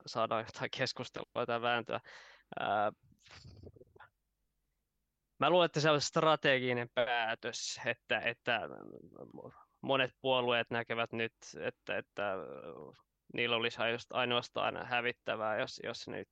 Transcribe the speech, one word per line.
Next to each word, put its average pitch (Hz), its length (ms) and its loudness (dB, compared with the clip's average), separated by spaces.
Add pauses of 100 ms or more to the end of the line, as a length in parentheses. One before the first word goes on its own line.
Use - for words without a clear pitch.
saadaan 113 420 -2
jotain - 300 -6
keskustelua 123 680 -4
tai 117 160 -2
vääntöä. 120 380 0 (600)
Ää, 104 320 2 (2500)
mä 143 120 4
luulen, 175 160 8
että 160 140 0
se 156 100 6
on 147 100 6
strateginen 131 920 4
päätös, 117 920 0
että, 113 340 0
että 117 400 0 (1200)
monet 135 300 2 (100)
puolueet 123 500 2
näkevät 117 420 -2
nyt, 113 220 -2 (260)
että, 98 380 -4
että 98 380 -4 (960)
niillä 120 220 2
olisi 117 220 -2 (320)
ainoastaan 120 760 0
hävittävää, 117 720 -2
jos, 127 260 -4
jos - 240 -8
ne 104 80 -6
nyt 98 160 -10